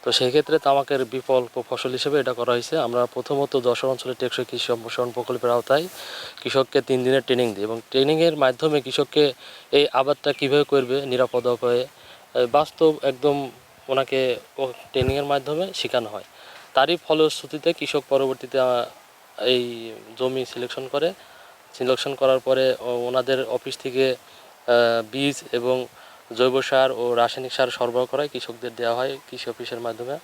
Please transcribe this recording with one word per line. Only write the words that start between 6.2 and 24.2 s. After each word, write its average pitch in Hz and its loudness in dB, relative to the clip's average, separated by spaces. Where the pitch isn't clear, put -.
কৃষককে 135 2
তিন 127 0
দিনের 131 4
ট্রেনিং 123 0
দিই 98 -6
এবং 113 -6
ট্রেনিংয়ের 156 2
মাধ্যমে 143 2
কৃষককে 139 2
এই 143 6
আবাদটা 139 0
কীভাবে 143 2
করবে 135 0
নিরাপদ 123 0
উপায়ে, 123 0
এ, 127 2
বাস্তব 156 4
একদম 139 0
ওনাকে 131 0
ও 131 -4
ট্রেনিংয়ের 139 0
মাধ্যমে 143 -2
শেখানো 117 -4
হয়। 104 -12
তারই 143 4
ফলশ্রুতিতে 156 0
কৃষক 147 -4
পরবর্তীতে, 131 0
আ, 123 2
এই 120 -2
জমি 131 -2
সিলেকশন 123 -8
করে। 156 -2
সিলেকশন 131 0
করার 131 4
পরে 131 2
ও-, 120 -4
ওনাদের 127 0
অফিস 113 -6
থেকে, 131 0